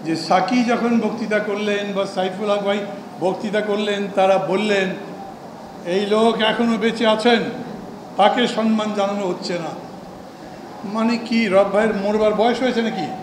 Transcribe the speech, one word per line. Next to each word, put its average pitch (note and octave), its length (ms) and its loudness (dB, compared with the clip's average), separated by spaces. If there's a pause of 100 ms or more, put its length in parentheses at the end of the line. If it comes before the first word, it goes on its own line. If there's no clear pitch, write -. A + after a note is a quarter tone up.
যে D#3+ 120 -2
সাকি F#3 480 2
যখন A#3 360 2
বক্তৃতা G#3+ 380 -2
করলেন G3+ 540 -2
বা F#3+ 140 -2
সাইফুল F#3+ 440 -2
হক G3+ 120 2
ভাই G3+ 160 0 (420)
বক্তৃতা F#3+ 400 0
করলেন, G3+ 540 -2
তারা F#3+ 240 4
বললেন, G3 500 0 (960)
"এই F#3+ 220 0
লোক A3 340 4
এখনো A3+ 360 2
বেঁচে A3+ 300 0
আছেন, A3 360 6 (760)
তাকে G#3+ 320 6
সম্মান G#3+ 460 0
জানানো G3+ 320 -2
হচ্ছে F3+ 260 -4
না।" E3 360 -8 (960)
মানে A3 320 0
কি, A3+ 320 0
রব G3 240 6
ভাইয়ের G#3+ 220 2
মরবার G#3 400 2
বয়স A#3+ 260 2
হয়েছে A#3+ 220 2
নাকি? F#3 240 -2 (160)